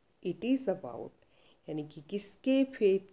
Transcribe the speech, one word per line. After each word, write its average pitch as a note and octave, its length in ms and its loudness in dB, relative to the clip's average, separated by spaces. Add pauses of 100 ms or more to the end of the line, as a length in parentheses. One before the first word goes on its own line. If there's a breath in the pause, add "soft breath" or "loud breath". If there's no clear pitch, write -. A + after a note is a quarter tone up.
(240)
it F3+ 200 -6 (100)
is C4 140 0
about, A#2+ 440 -6 (580 soft breath)
यानी D#3 140 -6 (100)
कि D#3 160 -16
किसके C4 540 2 (100)
फेथ F#3+ 400 2